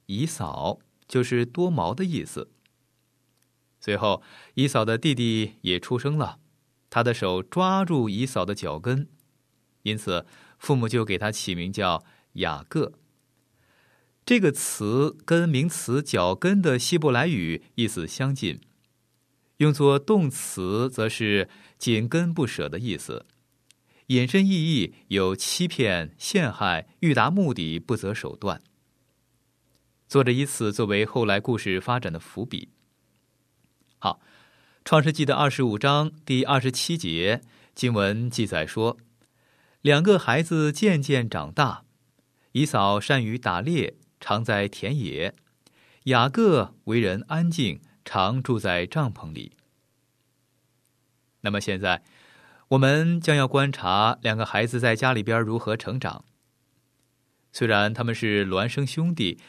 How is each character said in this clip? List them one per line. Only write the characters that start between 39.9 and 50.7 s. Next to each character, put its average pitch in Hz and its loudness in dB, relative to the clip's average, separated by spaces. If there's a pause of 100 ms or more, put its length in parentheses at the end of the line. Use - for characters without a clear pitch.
个 196 6
孩 127 2
子 156 2
渐 175 2
渐 131 0
长 78 -6
大， 120 -2 (640)
以 143 2
扫 101 2
善 131 0
于 110 -4
打 92 -2
猎， 139 -2 (240)
常 107 -2
在 101 0
田 113 -6
野， 82 -4 (680)
雅 127 4
各 143 2 (120)
为 113 2
人 98 0
安 165 0
静， 117 -2 (240)
常 107 0
住 117 0
在 90 0
帐 135 -2
篷 78 -14
里。 55 -12 (1900)